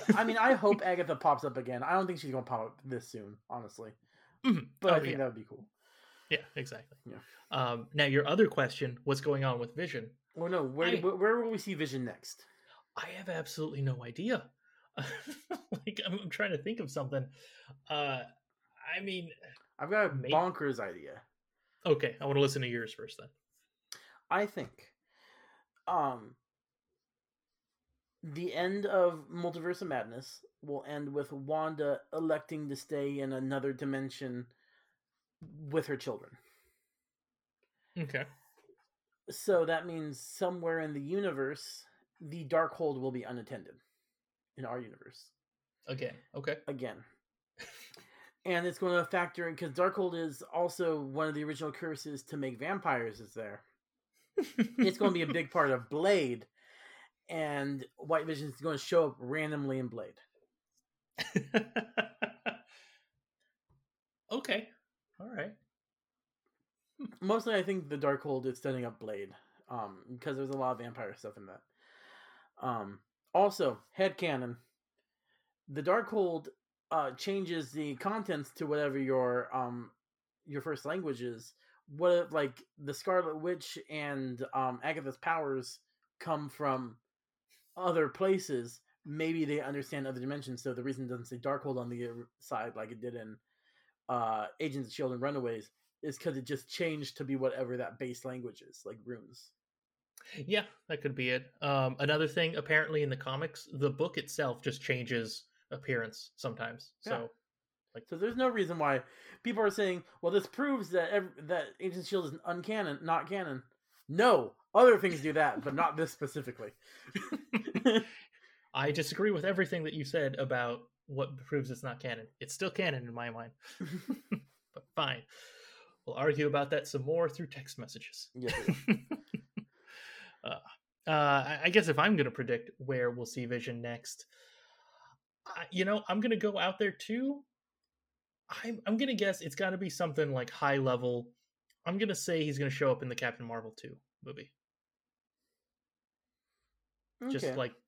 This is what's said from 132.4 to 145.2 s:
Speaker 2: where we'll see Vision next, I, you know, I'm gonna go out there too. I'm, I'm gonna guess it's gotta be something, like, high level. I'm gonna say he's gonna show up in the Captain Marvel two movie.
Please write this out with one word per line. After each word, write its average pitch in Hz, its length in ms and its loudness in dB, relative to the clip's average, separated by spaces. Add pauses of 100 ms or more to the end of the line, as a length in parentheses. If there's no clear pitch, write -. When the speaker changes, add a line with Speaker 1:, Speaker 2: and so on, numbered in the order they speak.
Speaker 2:
where 127 320 0
we'll 120 160 -4
see 120 220 -6
Vision 120 340 -4
next, - 460 -10 (1200)
I, 170 240 -8
you 180 140 2
know, 208 220 2
I'm 190 140 2
gonna 226 140 4
go 202 240 0
out 190 180 2
there 202 140 2
too. 262 520 -2 (1080)
I'm, 226 360 -8
I'm 214 120 4
gonna 269 180 2
guess 196 260 2
it's 156 140 -6
gotta 190 220 0
be 185 120 -2
something, 151 440 2
like, 123 180 -2
high 139 260 4
level. 123 560 2 (500)
I'm 180 140 -2
gonna 202 160 2
say 165 300 0
he's 143 160 0
gonna 139 100 2
show 135 220 4
up 123 100 2
in 127 80 -4
the 120 60 -6
Captain 120 320 -4
Marvel 113 240 -8
two - 260 -16 (260)
movie. - 280 -14 (2750)